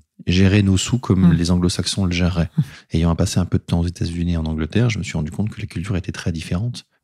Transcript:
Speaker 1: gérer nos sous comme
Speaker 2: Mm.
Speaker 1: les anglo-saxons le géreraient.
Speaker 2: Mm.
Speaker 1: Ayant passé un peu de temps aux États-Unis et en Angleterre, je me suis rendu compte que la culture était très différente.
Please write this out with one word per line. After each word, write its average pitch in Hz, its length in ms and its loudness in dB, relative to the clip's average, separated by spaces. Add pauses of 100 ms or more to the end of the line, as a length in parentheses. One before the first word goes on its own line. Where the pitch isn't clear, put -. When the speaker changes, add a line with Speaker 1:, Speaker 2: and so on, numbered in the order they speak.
(280)
Speaker 1:
gérer 95 360 4
nos 95 140 4
sous 120 220 -2
comme 92 300 4
Speaker 2:
Mm. 82 40 6
Speaker 1:
les 85 180 2
anglo-saxons 87 540 0
le 87 60 0
géreraient. 87 460 0
Speaker 2:
Mm. 160 40 4 (320)
Speaker 1:
Ayant 82 220 2
passé 87 240 0
un 87 60 2
peu - 120 0
de - 60 -4
temps 87 180 0
aux 87 60 0
États-Unis 85 460 -2
et 85 40 0
en 80 80 -2
Angleterre, 80 460 0
je 98 80 -4
me 92 40 -6
suis - 140 -6
rendu 78 140 -4
compte 101 180 -4
que - 100 -12
la 98 80 -8
culture 92 300 -6
était - 160 -6
très - 180 -6
différente. 90 540 -6 (180)